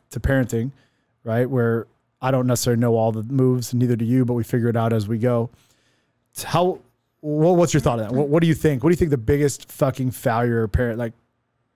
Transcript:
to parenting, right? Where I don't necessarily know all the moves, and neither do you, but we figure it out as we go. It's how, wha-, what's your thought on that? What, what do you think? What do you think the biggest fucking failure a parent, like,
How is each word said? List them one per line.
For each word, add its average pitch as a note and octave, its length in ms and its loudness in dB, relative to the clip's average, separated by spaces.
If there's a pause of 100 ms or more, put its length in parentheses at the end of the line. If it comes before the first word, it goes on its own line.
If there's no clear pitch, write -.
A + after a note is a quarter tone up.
(120)
to - 80 -10
parenting, B2+ 520 0 (520)
right? A#2+ 260 -2
Where A#2 380 0 (340)
I B2+ 100 -2
don't B2+ 160 0
necessarily A#2+ 320 0
know A#2+ 160 2
all A2+ 160 2
the A2 120 -6
moves, B2+ 500 0
and B2 80 0
neither B2 140 2
do A2+ 100 -2
you, B2 200 2
but A#2+ 80 -2
we A#2+ 100 -2
figure A#2+ 260 -2
it A2 60 0
out A2+ 180 0
as G#2+ 140 0
we A2+ 100 -4
go. A#2+ 320 0 (840)
It's - 120 -14
how, F3 360 -2 (420)
wha-, D3+ 320 2
what's F3 200 2
your D3+ 80 4
thought A#2+ 180 0
on A2 60 -4
that? G#2 80 -8
What, C#3+ 160 0
what D#3+ 120 4
do E3+ 60 4
you D#3+ 60 4
think? C#3+ 300 0
What D#3+ 60 4
do F3 40 6
you E3 40 0
think E3+ 140 0
the C#3 60 2
biggest C#3+ 540 -2
fucking B2+ 400 -2
failure A#2 520 0
a G#2+ 60 -2
parent, A#2+ 300 -2
like, A#2 140 -8 (600)